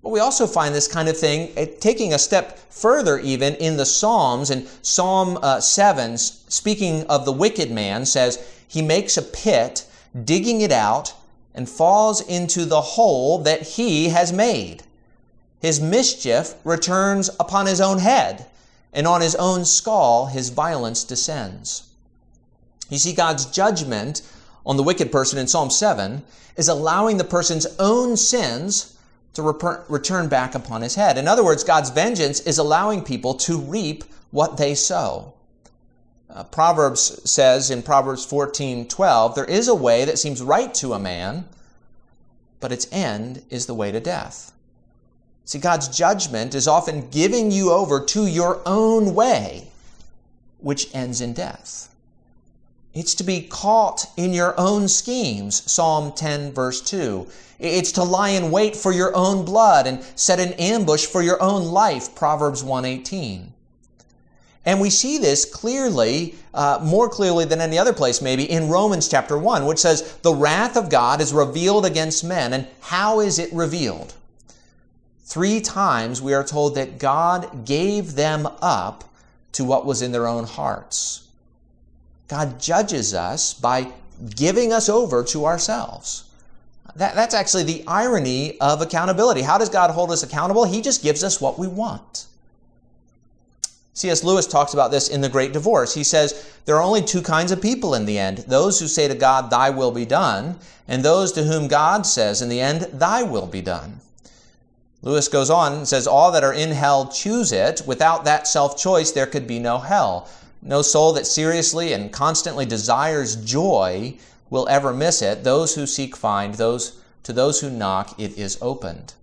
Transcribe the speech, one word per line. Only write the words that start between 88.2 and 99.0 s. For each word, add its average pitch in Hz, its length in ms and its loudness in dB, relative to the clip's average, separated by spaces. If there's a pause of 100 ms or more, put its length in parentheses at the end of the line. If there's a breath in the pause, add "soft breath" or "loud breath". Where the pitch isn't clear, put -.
of 147 220 2
accountability. 180 600 0
How 151 160 2
does 214 120 2
God 180 220 4
hold 170 200 0
us 165 100 -2
accountable? 180 440 2
He 196 160 -2
just 262 200 -2
gives 147 220 0
us 190 180 -2
what 135 160 -2
we 185 100 -4
want. - 600 -8 (1700)
C - 160 -4
S 165 140 0
Lewis 185 220 4
talks 147 280 2
about 135 180 4
this 139 160 2
in 139 140 -2
The 135 80 0
Great 135 240 0
Divorce. 151 400 2
He 151 100 -4
says, 151 320 2 (300 loud breath)
"There 151 100 2
are 160 80 4
only 202 180 2
two 185 200 -2
kinds 170 300 0
of 190 100 -2
people 214 340 0
in 107 100 -2
the 104 140 -2
end, 95 280 -4
those 156 320 2
who 165 80 -6
say 147 200 0